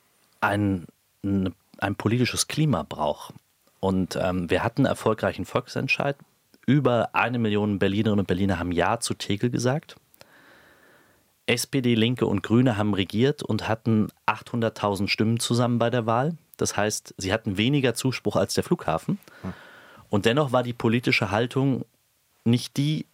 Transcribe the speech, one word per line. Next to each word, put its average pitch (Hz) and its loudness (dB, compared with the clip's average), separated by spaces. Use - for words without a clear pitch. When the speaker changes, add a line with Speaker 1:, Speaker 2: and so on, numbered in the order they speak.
Speaker 1:
ein, 101 0
ein, 98 0
ein - -4
politisches - 0
Klima 135 0
braucht. - -6
Und, 92 -2
ähm, 90 -2
wir 87 0
hatten 113 0
einen 127 4
erfolgreichen 101 -2
Volksentscheid. - -4
Über 123 4
eine 117 0
Million 104 0
Berlinerinnen 104 2
und 98 -2
Berliner 95 0
haben 87 -4
Ja 87 0
zu - -6
Tegel 104 -4
gesagt. 123 -4
S 120 0
P 139 -2
D, 123 2
Linke 117 2
und 98 0
Grüne 120 4
haben 104 0
regiert 104 0
und - -2
hatten 110 2
achthunderttausend 104 -2
Stimmen 113 0
zusammen 120 0
bei 117 2
der 117 -2
Wahl. 131 0
Das - -2
heißt, - -4
sie 95 -2
hatten 104 -2
weniger 127 2
Zuspruch - -2
als 98 0
der 98 -2
Flughafen. 113 -2
Speaker 2:
Hm. 92 -8
Speaker 1:
Und 104 0
dennoch 143 4
war 127 2
die 120 -6
politische 117 0
Haltung 127 0
nicht 120 0
die 151 -2